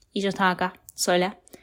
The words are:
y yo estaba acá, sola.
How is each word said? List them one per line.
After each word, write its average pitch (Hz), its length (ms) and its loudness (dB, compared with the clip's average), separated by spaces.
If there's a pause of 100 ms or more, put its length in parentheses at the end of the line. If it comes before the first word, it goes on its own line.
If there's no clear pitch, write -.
(140)
y 202 80 -4
yo 196 80 0
estaba 190 220 2
acá, 180 220 -4 (200)
sola. 180 440 0 (260)